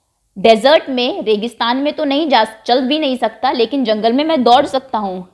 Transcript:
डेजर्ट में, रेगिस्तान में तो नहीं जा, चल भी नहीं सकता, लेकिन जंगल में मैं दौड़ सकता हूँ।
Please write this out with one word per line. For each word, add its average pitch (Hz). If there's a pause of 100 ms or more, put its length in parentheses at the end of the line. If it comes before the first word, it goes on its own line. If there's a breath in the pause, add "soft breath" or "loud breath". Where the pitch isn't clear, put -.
(380)
डेजर्ट 226
में, 254
रेगिस्तान 226
में 285
तो 311
नहीं 285
जा, 233
चल 247
भी 269
नहीं 269
सकता, 220
लेकिन 247
जंगल 220
में 285
मैं 320
दौड़ 240
सकता -
हूँ। 185 (120)